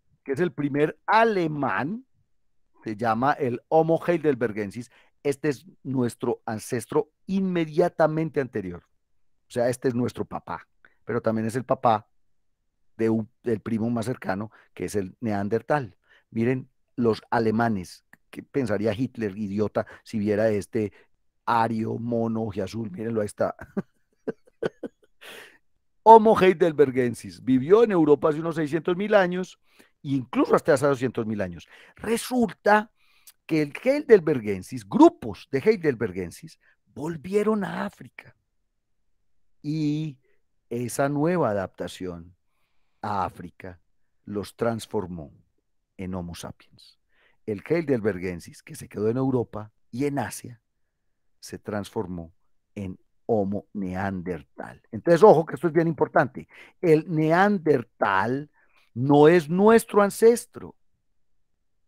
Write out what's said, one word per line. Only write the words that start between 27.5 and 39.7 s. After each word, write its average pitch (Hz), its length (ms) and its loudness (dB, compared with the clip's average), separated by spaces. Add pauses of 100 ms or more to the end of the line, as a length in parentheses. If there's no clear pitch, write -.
en 220 80 2
Europa 156 380 4
hace 151 100 -2
unos 165 160 -4
seiscientos 160 420 -2
mil 208 160 -2
años, 185 460 0 (420)
incluso 156 540 -2
hasta 165 180 2
hace 139 140 2
doscientos 127 400 -2
mil 107 140 -4
años. 87 260 -10 (280)
Resulta 220 960 0 (540)
que 160 160 0
el 143 120 -4 (100)
heidelbergensis, 135 1040 2
grupos 226 640 4
de 135 80 0
heidelbergensis, 127 1000 -2 (340)
volvieron 190 720 -4
a 185 220 -6
África. - 500 -18 (1300)
Y 151 560 -4 (520)